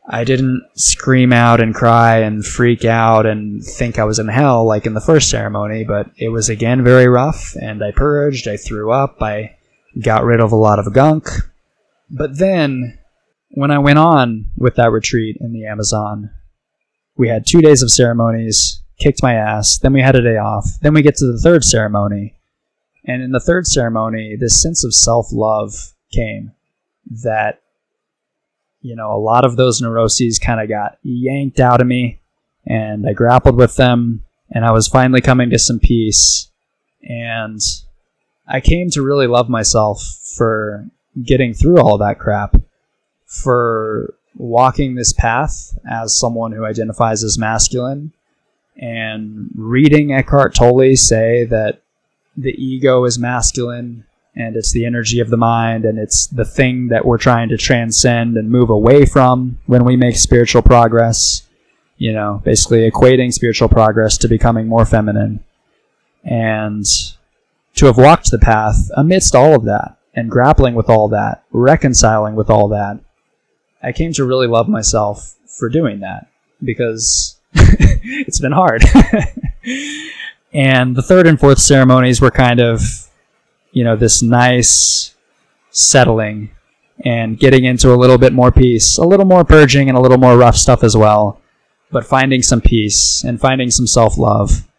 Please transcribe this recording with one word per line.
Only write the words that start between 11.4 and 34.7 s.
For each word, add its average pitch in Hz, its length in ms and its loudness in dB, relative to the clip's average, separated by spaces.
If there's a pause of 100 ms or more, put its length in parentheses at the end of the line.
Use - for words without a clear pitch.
But 139 260 -8
then, 147 600 -2 (520)
when 143 200 -2
I 143 80 2
went 143 180 4
on 131 600 2
with 127 180 0
that 117 160 2
retreat 110 480 -4
in 117 140 -10
the 110 120 -12
Amazon, 107 680 -8 (840)
we 120 140 0
had 110 180 -4
two 170 140 4
days 147 200 6
of 120 80 -2
ceremonies, 117 920 -2 (180)
kicked - 240 0
my 123 120 0
ass, 107 420 -2
then 135 160 0
we 135 80 2
had 131 140 2
a 127 60 2
day 117 160 0
off, 104 300 -4 (140)
then 151 120 2
we 156 80 4
get 143 140 4
to 131 160 -2
the 117 80 -6
third 165 240 4
ceremony, 104 720 -4 (680)
and 127 160 -8
in 127 100 -8
the 127 80 -2
third 170 280 -2
ceremony, 110 680 -4
this 117 240 -2
sense 160 240 -4
of 120 100 -6
self-love 110 1000 -2 (180)
came 107 400 -8 (720)
that, 107 380 -6 (1200)
you 117 140 -16
know, 110 180 -8
a 107 60 -2
lot 113 260 2
of 120 100 -2
those 127 260 0
neuroses 113 580 -2
kinda 113 280 -4
got 104 360 -8
yanked 131 560 -6
out 123 220 2
of 123 60 0
me, 123 320 -4 (460)
and 107 420 -6
I 104 60 -4
grappled 120 420 2
with 120 200 2
them, 120 480 0 (280)
and 113 140 -2
I 117 60 2